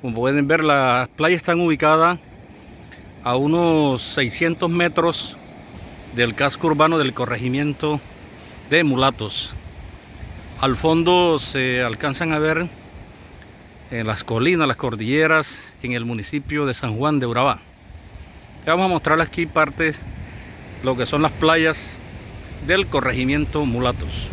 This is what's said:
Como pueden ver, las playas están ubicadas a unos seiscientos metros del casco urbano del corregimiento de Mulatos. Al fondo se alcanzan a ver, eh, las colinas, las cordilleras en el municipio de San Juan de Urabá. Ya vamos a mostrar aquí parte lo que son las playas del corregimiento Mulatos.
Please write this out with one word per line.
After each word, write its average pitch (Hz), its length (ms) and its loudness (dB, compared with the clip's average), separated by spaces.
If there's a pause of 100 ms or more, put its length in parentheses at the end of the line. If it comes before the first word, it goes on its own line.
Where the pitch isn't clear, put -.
Como 120 140 -4
pueden 139 320 2
ver, 160 160 2
las 127 460 4
playas 170 260 0
están 170 240 0
ubicadas 160 580 4 (1040)
a 123 140 0
unos 151 640 2
seiscientos 165 680 -2
metros 170 680 0 (800)
del 117 180 2
casco 143 320 0
urbano 156 320 4
del 131 160 0
corregimiento 131 880 -2 (680)
de 165 140 4
Mulatos. 131 720 0 (1040)
Al 135 160 2
fondo 165 600 4
se 127 440 -2
alcanzan 139 520 -2
a 151 40 0
ver, 156 300 0 (1200)
eh, 117 140 -4
las 107 200 -4
colinas, 139 440 2
las 123 80 0
cordilleras 139 960 0 (100)
en 123 100 -6
el 120 120 -4
municipio 143 640 -4
de 123 80 0
San 113 240 -4
Juan 147 200 2
de 127 60 0
Urabá. 120 360 0 (1040)
Ya 156 80 4
vamos 185 160 2
a - 20 2
mostrar 156 300 2
aquí 165 240 -2
parte 156 480 0 (880)
lo 127 160 0
que 120 80 0
son 147 160 0
las 156 100 2
playas 160 640 2 (680)
del 190 220 2
corregimiento 139 760 0
Mulatos. 120 680 -2